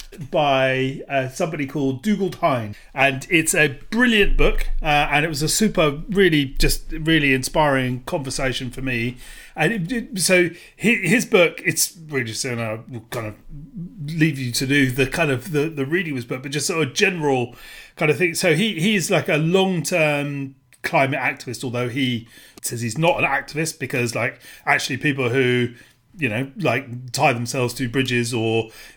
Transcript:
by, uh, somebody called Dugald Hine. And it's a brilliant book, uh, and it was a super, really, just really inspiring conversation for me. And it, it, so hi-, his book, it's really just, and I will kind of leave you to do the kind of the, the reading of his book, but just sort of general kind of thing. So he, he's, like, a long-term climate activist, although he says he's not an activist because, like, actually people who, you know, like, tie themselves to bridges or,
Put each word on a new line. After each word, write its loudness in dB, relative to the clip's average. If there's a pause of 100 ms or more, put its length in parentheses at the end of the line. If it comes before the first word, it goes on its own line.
(320)
by, 2
uh, 0
somebody -4
called -2
Dugald 0
Hine. 0 (180)
And 0
it's 2
a 2 (120)
brilliant 4
book, 4 (140)
uh, -4 (260)
and 2
it -2
was -6
a 0
super, 2
really, 4
just 2
really 2
inspiring 0
conversation -4
for -10
me. -2 (400)
And 2
it, -4
it, -6
so 4 (320)
hi-, 2
his 2
book, 2
it's -2 (100)
really -2
just, -6
and -4
I -6
will -12
kind -8
of -10 (840)
leave 2
you -4
to -2
do 4
the 0
kind 0
of -4
the, 0
the -4
reading -2
of -4
his -6
book, -8
but -10
just -4
sort 0
of -10
general 0 (400)
kind 2
of 2
thing. 0
So 2
he, 0
he's, 0
like, 2
a 2
long-term 0 (280)
climate 0
activist, -6
although -4
he -2 (340)
says -6
he's -4
not 2
an 0
activist -4
because, -2
like, -4 (260)
actually 0
people 0
who, 2 (460)
you -2
know, -4
like, -4
tie 2
themselves -2
to -4
bridges 0
or, 0 (280)